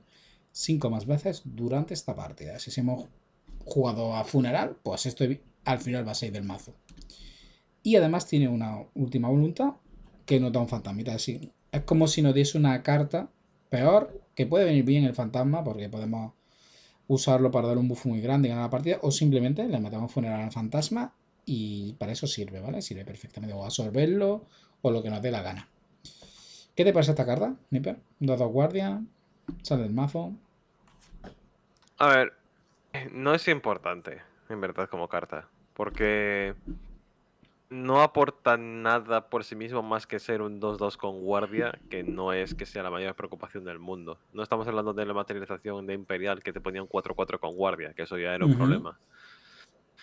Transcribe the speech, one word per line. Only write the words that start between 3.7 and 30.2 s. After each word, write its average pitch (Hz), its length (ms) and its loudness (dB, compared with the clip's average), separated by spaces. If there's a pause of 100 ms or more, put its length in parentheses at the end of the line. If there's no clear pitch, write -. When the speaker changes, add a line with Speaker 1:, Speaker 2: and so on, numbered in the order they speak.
Speaker 1:
a 110 80 -2
funeral, 131 580 2
pues - 240 -4
esto 131 200 0
evi-, 135 160 -2 (240)
al 131 140 2
final 123 280 -4
va 107 60 -6
a - 20 -6
ser 110 160 -4
del 101 140 -6
mazo. 95 280 -10 (1120)
Y 214 140 6
además 170 300 6
tiene 147 200 4
una 110 380 -4 (100)
última 123 320 0
voluntad 165 460 2 (520)
que 135 140 4
no 127 120 2
da 120 100 0
un 117 80 -2
fantasmita. 110 420 -6
Es 113 60 -4
decir, 131 340 -8 (200)
es 147 100 -2
como 160 260 6
si 156 140 2
nos 143 120 6
diese 143 240 4
una 131 240 4
carta 151 480 0 (400)
peor, 151 520 4 (140)
que 135 120 2
puede 175 160 4
venir 147 220 6
bien 143 180 6
el 127 120 2
fantasma, 127 500 0
porque 104 240 -6
podemos 110 420 -6 (760)
usarlo 131 440 4
para 120 160 2
dar 120 100 2
un 123 120 2
buff 120 160 -4
muy 113 160 0
grande 135 260 2
y 117 40 0
ganar 117 140 -2
la 117 40 -4
partida, 143 320 0
o 139 100 2
simplemente 143 560 2
le 147 140 0
metemos 110 300 -4
funeral 110 300 -2
al 110 120 -6
fantasma 151 600 -4 (320)
y 107 480 -4
para 104 180 -8
eso - 160 -4
sirve, 98 320 -6
¿vale? 104 220 -6
Sirve 98 240 -10
perfectamente, 107 500 -12
o 98 100 -8
absorberlo, 160 800 0 (360)
o 214 100 2
lo 117 100 2
que 151 80 -4
nos 104 120 -4
dé 123 100 0
la 110 100 -2
gana. 95 280 -10 (1080)
¿Qué 175 80 4
te 190 100 8
parece 156 180 6
esta 143 140 2
carta, 185 300 0 (140)
Nipper? - 280 -2 (220)
Dos 135 200 2
dos 117 120 2
guardia, 190 500 0 (600)
sale 127 220 -2
del 107 100 -2
mazo. 160 400 -2 (1600)